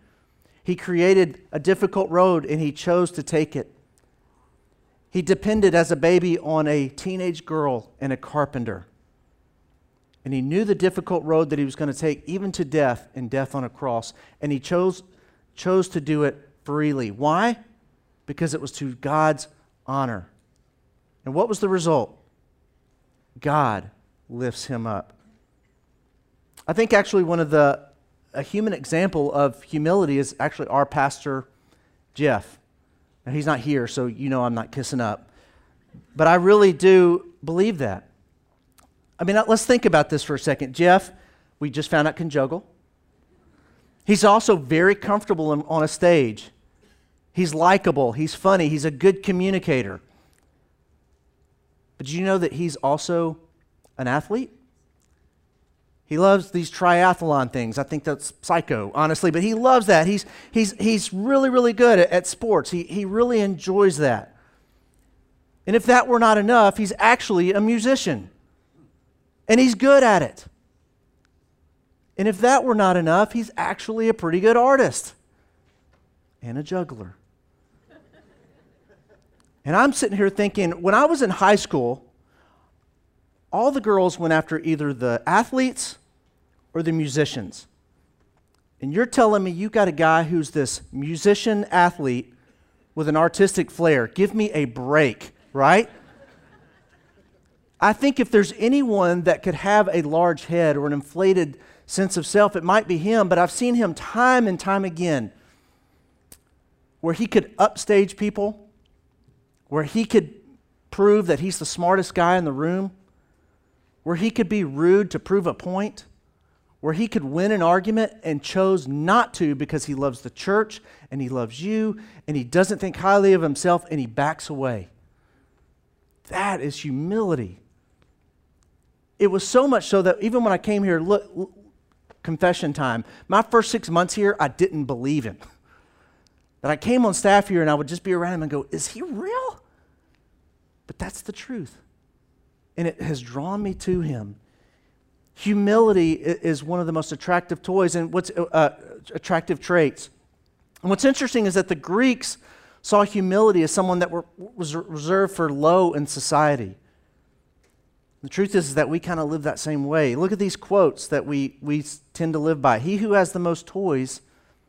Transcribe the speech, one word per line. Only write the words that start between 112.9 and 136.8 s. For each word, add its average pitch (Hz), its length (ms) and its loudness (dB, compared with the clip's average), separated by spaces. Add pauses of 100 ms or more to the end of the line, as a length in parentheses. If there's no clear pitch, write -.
where 170 140 -4
he 214 140 -2
could 220 180 -2
be 208 160 -2
rude 175 460 2
to 156 80 -6
prove 190 280 -2
a 143 60 -2
point, 185 540 -8 (760)
where 156 140 -2
he 214 120 -2
could 214 160 -2
win 170 300 -2
an 202 80 0
argument 190 500 2 (120)
and 151 200 -6
chose 190 460 0
not 180 460 0
to 147 200 -2
because 147 300 -6
he 147 100 -8
loves 135 280 -4
the 123 80 -14
church 214 500 -4 (300)
and 139 100 -8
he 131 80 -6
loves 123 340 -6
you 214 380 -4 (260)
and 151 100 -4
he 131 60 -4
doesn't 175 360 0
think 185 180 -6
highly 196 380 4
of 170 80 2
himself 170 480 0
and 156 100 -4
he 123 60 -6
backs 139 420 -4
away. 131 400 -6 (1400)
That 190 320 -4
is 143 200 -8
humility. 156 800 -4 (1600)
It 202 80 2
was 190 200 -2
so 262 220 2
much 240 200 -2
so 196 120 2
that 180 220 0
even 233 200 -2
when 214 100 0
I 180 60 -2
came 208 260 -2
here, 170 160 0
look, 202 360 -2
l-, 190 140 -8 (720)
confession 165 500 -2
time, 123 320 -4 (220)
my 202 160 2
first 226 280 0
six 226 200 -6
months 170 240 0
here, 202 260 0
I 147 80 0
didn't 165 360 -2
believe 131 400 -4
him. 101 140 -12 (1200)
That 135 80 -4
I 151 60 -2
came 247 280 0